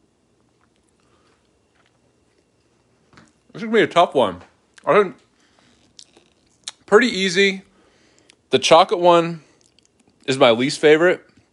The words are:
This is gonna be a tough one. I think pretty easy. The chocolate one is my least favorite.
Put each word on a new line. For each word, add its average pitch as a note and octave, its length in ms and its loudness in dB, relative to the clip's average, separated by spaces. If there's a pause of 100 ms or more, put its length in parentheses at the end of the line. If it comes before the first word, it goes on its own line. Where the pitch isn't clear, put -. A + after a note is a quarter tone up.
(3500)
This E3+ 100 -16
is - 20 -10
gonna A3+ 100 -6
be G#3 80 4
a C#3+ 40 2
tough E3+ 280 0
one. G2 280 -2 (420)
I D#3 160 2
think F3+ 160 -4 (1700)
pretty A#3 220 2
easy. F#3+ 560 -4 (880)
The B2+ 80 -2
chocolate F3 420 2
one E3+ 420 0 (840)
is C3 100 -6
my C3+ 140 2
least B2 300 -4
favorite. D#3+ 440 0 (280)